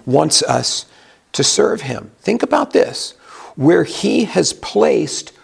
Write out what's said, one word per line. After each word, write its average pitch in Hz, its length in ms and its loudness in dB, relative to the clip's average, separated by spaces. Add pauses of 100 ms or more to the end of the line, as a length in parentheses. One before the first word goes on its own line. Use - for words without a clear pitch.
wants 147 360 2
us 127 440 -2 (460)
to - 120 0
serve 208 380 0
Him. 127 280 -10 (100)
Think 226 220 0
about - 300 -2
this, - 400 0 (440)
where 165 280 4
He - 400 -2
has - 280 0
placed - 800 -2 (120)